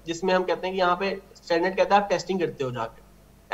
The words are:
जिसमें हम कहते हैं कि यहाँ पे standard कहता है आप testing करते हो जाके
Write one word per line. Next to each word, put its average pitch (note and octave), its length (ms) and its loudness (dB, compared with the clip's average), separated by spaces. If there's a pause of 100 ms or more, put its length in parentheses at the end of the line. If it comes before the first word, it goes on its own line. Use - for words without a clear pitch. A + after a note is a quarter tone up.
जिसमें F3 260 0
हम F#3 100 4
कहते F3+ 240 -2
हैं F#3+ 80 -4
कि F#3+ 60 0
यहाँ F3 180 4
पे G3 220 -4 (140)
standard F3+ 420 0
कहता F#3+ 180 4
है G3+ 60 6
आप G3+ 80 -4
testing F#3 300 -2
करते D3+ 240 -4
हो B2+ 80 -4
जाके A2+ 320 -8 (500)